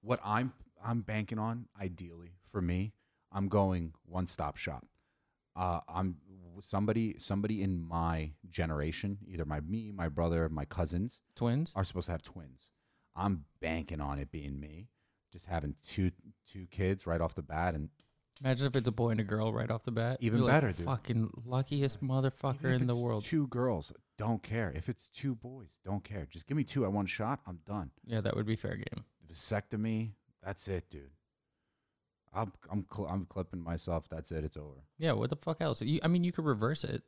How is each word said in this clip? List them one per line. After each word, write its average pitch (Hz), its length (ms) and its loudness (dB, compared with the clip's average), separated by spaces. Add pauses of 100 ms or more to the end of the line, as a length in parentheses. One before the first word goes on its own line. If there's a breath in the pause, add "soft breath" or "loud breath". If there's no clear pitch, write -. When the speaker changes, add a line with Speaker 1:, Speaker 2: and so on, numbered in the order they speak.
Speaker 1:
What 120 220 2
I'm, 113 300 2 (300)
I'm 117 180 0
banking 107 380 -2
on, 113 260 -4 (140)
ideally, 87 540 -8 (180)
for 101 100 0
me, 90 320 2 (380)
I'm 98 160 0
going 92 460 4 (120)
one-stop 85 520 -4
shop. 67 280 -8 (720)
Uh, 87 240 2 (100)
I'm 90 280 0 (440)
somebody, 107 580 2
somebody 104 420 0
in 92 200 2
my 82 500 0 (180)
generation, 82 680 0 (100)
either 85 180 -4
my, 76 160 0
me, 107 320 -4
my 87 160 -2
brother, 82 400 2
my 76 160 -2
cousins 87 540 -2 (160)
Speaker 2:
Twins? 123 400 0
Speaker 1:
are 98 80 2
supposed 90 240 -2
to 92 60 -4
have 80 80 -4
twins. 69 480 -18 (460)
I'm 92 280 2 (180)
banking 80 400 0
on 71 180 0
it 67 120 -4
being 71 280 -6
me, 76 280 -12 (440)
just - 140 -18
having 76 300 -2 (120)
two, 92 240 2 (400)
two 92 200 -12
kids 95 360 0
right 85 140 2
off 80 140 0
the - 80 -4
bat, 82 320 0
and 76 140 -2 (540)
Speaker 2:
Imagine 131 220 2
if 135 100 0
it's 123 120 4
a 123 40 4
boy 117 180 2
and 110 100 2
a 110 40 2
girl 107 300 2
right 113 160 0
off 110 140 0
the 120 80 -4
bat. 117 280 0
Speaker 1:
Even 117 200 4
Speaker 2:
You're 127 80 6
like, 127 140 8
Speaker 1:
better, 117 100 2
dude. 85 160 -2
Speaker 2:
"Fucking 117 420 2 (160)
luckiest 135 580 0
motherfucker 135 580 2
Speaker 1:
Even 131 120 4
if 127 80 4
Speaker 2:
in 127 60 4
the 120 80 4
Speaker 1:
it's 120 80 2
Speaker 2:
world." 113 200 0
Speaker 1:
two 156 240 2
girls, 120 460 0 (240)
don't 110 240 0
care. 110 340 -2
If 85 140 -4
it's - 200 -8
two 135 260 -2
boys, 120 500 -14
don't 98 180 -2
care. 85 240 -6
Just - 200 -14
give 147 100 0
me 143 60 4
two 131 220 2
at 95 60 2
one 101 140 2
shot. 110 400 -2
I'm 87 220 -10
done. 98 240 -4 (120)
Speaker 2:
Yeah, 113 180 -2
that - 140 2
would 107 120 2
be 110 80 4
fair - 220 -2
game. - 280 -6 (260)
Speaker 1:
Vasectomy, 110 840 0 (280)
that's 95 260 -6
it, 92 220 -2
dude. 71 220 -14 (1200)
I'm, 104 200 -2 (180)
I'm, 98 220 -2
cl-, 98 140 -4
I'm 90 180 -2
clipping 92 360 -6
myself. 85 480 -4
That's 80 220 -10
it. 80 120 -2
It's 76 140 -6
over. 73 260 -14 (140)
Speaker 2:
Yeah, 156 160 2
what 113 160 0
the 143 60 -2
fuck 160 260 -4
else? 151 200 0
You, 135 220 2
I 165 40 4
mean, 175 160 6
you 175 80 2
could 160 140 -2
reverse 123 380 2
it - 240 -2